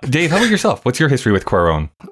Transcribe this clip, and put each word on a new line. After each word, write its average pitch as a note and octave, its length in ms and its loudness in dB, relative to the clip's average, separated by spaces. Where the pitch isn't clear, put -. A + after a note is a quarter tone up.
Dave, D3+ 220 0
how F3+ 60 2
about A#3 120 2
yourself? G3+ 360 -2
What's B2+ 160 -2
your D#3 80 2
history A#2 240 0
with F#2+ 100 0
Cuarón? E2 460 0